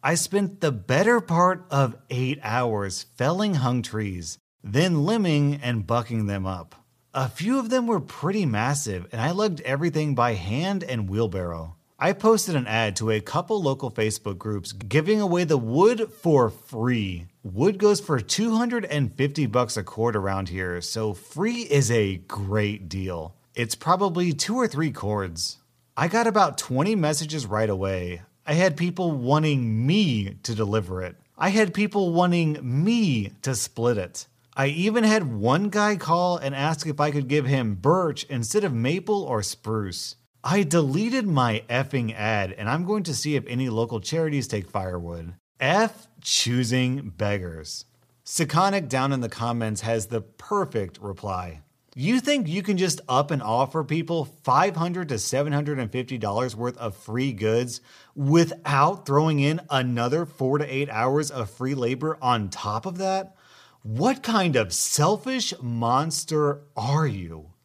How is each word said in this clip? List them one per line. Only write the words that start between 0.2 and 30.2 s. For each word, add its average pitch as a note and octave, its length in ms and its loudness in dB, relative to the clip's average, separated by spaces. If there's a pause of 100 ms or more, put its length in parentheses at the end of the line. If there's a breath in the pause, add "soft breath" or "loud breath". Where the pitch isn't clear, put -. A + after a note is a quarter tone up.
the D3+ 140 2
better F3 480 4
part F3+ 500 2
of C3+ 240 2 (140)
eight C3 340 -2
hours A2 640 -2 (100)
felling F#3 400 0
hung B2+ 260 2
trees, G2 560 -6 (240)
then D3 440 2
limbing D3+ 580 2
and A2+ 240 -2
bucking A2+ 380 0
them G2+ 200 -2
up. F#2 300 -8 (380)
A C3 160 -2
few A3 280 -2
of A#3 120 -4
them B3 180 0
were G#3+ 140 0
pretty F#3+ 440 -4
massive, A2 680 -2
and A2+ 80 -4
I D3 100 0
lugged F#3+ 300 -2
everything D3+ 520 0
by A#2+ 200 2
hand C#3+ 500 -2
and A2+ 260 -4
wheelbarrow. F2 680 -4 (240)
I F3 120 2
posted G#3+ 420 4
an B2+ 100 0
ad G#2+ 320 2
to A2 140 0
a G#2+ 80 4
couple F3+ 420 -2
local C3+ 300 -2
Facebook G#2 460 -2
groups G2+ 340 -6
giving D3+ 480 2
away F3+ 240 2
the D#3 140 2
wood F#3+ 560 4
for C#3 360 4
free. A2 760 -2 (180)
Wood B2+ 340 0
goes G#3 220 4
for C#3 220 -2
two A3 340 0
hundred A#3 300 0
and C#3 280 0
fifty C#3+ 340 0
bucks A2+ 280 2
a G#2 80 -2
cord A2+ 320 -2
around G2 320 0
here, F2+ 320 -4
so G#2+ 340 -4
free A3+ 500 -6
is C3+ 280 2
a G#2 240 4
great G2+ 720 -4
deal. F2+ 480 -6 (180)
It's A#2 220 -4
probably F3+ 560 0
two D#3 240 -2
or B3+ 100 0
three D3+ 260 -2
cords. G2 680 -4 (400)
I C#3+ 100 0
got A3 180 2
about G3 320 2
twenty F3 380 0
messages D3+ 500 -2
right G#2+ 240 0
away. F#2 520 -2 (260)
I D3+ 60 0
had E3+ 240 4
people F3 340 -2
wanting C3 760 2
me B2+ 580 2